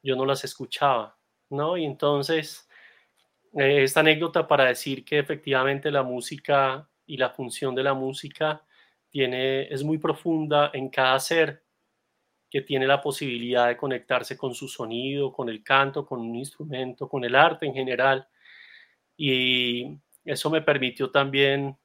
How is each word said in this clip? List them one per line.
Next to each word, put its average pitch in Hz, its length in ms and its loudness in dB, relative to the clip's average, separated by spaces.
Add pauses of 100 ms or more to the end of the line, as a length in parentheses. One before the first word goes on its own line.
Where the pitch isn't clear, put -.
Yo 131 140 0
no 135 100 0
las 135 180 0
escuchaba", 123 720 -2 (320)
¿no? 151 260 -2
Y 170 80 -2
entonces, 147 840 -2 (840)
eh, 139 300 4
esta 135 160 4
anécdota 156 480 4
para 135 180 6
decir 127 380 -4
que 151 140 0
efectivamente 139 720 -2
la 143 120 0
música 135 880 0 (160)
y 151 120 -12
la 127 120 0
función 127 440 -6
de 131 100 0
la 139 100 2
música 143 720 -6 (460)
tiene, 135 640 -2
es 143 120 -6
muy 156 140 -2
profunda 151 760 0
en 131 160 -6
cada 131 300 2
ser 156 440 0 (840)
que 139 120 -2
tiene 135 240 0
la 139 160 4
posibilidad 123 680 0
de 120 100 0
conectarse 127 600 -4
con 127 160 -6
su 127 140 -12
sonido, 131 640 -4
con 123 180 -6
el 107 140 -10
canto, 139 420 2
con 127 140 -8
un 117 160 -8
instrumento, 131 720 -8
con 131 160 -4
el 120 120 -2
arte 160 300 4
en 135 80 -4
general. 131 540 0 (880)
Y 127 840 0 (260)
eso 147 260 -4
me 156 120 2
permitió 135 480 0
también 139 760 2